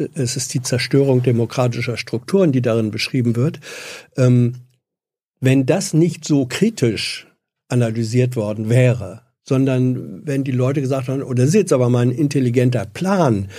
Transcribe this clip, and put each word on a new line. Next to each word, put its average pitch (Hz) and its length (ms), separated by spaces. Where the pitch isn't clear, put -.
es 127 240
ist - 160
die 123 80
Zerstörung 127 600
demokratischer 120 760
Strukturen, 180 540
die 127 100
darin 113 300
beschrieben 117 440
wird. 127 240
Ähm, 123 400
wenn 131 240
das 175 280
nicht 170 300
so 139 220
kritisch 127 840
analysiert 120 680
worden 107 320
wäre, 113 540
sondern 127 840
wenn 139 200
die 135 80
Leute 127 260
gesagt 131 300
haben, 135 120
„Oh, 131 120
das 123 160
ist 160 60
jetzt 185 180
aber 123 160
mal 123 100
ein 123 120
intelligenter 127 720
Plan 135 720